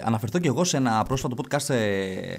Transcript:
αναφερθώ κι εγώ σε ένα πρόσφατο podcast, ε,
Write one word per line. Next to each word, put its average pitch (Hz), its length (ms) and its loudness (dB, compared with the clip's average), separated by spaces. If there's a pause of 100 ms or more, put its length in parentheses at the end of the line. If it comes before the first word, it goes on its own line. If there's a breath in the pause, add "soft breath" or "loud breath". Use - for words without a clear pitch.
αναφερθώ 113 360 0
κι 175 80 0
εγώ 123 160 2
σε 165 140 0
ένα 113 300 2
πρόσφατο 131 300 -2
podcast, 143 360 -2
ε, - 20 2 (640)